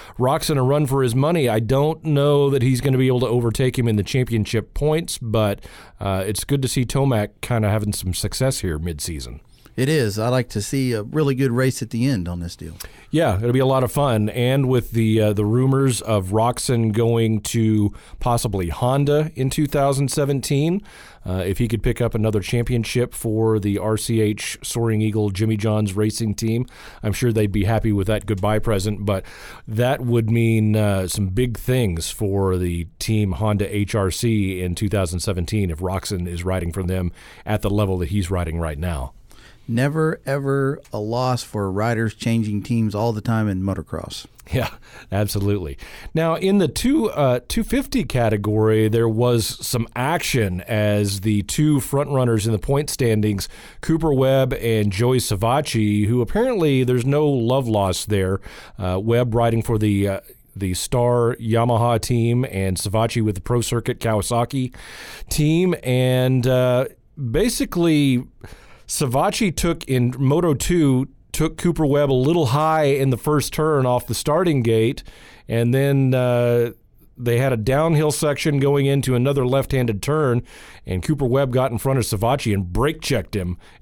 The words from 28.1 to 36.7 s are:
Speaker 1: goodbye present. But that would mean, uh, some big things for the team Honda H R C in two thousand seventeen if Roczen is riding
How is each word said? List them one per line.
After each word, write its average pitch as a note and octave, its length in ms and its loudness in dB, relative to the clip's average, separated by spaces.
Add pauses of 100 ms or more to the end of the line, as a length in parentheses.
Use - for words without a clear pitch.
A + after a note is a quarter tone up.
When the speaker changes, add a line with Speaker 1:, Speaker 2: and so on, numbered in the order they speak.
Speaker 1:
goodbye G#2 360 0
present. G#2 440 -2
But G2 220 -2 (420)
that A#2+ 320 0
would A#2 300 0
mean, A2+ 440 2
uh, G2+ 320 2
some F#2+ 200 -2
big A2+ 320 -2
things A2 520 -2
for G2 460 0
the F2 300 -2 (120)
team G#2+ 340 0
Honda G#2 440 -2
H G2+ 180 -2
R G2 160 2
C G2 520 0
in F2+ 120 -2
two G#2+ 140 -2
thousand F#2 320 0
seventeen F#2 500 -2
if D#2 100 -6
Roczen F#2 460 -4
is F2 180 -8
riding F2+ 280 -2